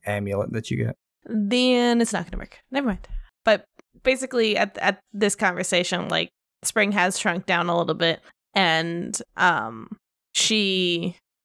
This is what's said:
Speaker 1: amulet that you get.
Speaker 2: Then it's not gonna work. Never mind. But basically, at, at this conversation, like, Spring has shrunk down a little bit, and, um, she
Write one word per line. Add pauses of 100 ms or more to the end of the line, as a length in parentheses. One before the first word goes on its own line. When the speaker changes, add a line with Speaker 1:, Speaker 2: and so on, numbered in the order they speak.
Speaker 1:
amulet
that
you
get. (300)
Speaker 2:
Then
it's
not
gonna
work. (120)
Never
mind. (380)
But (380)
basically,
at,
at (120)
this
conversation,
like, (320)
Spring
has
shrunk
down
a
little
bit, (340)
and, (180)
um, (380)
she (280)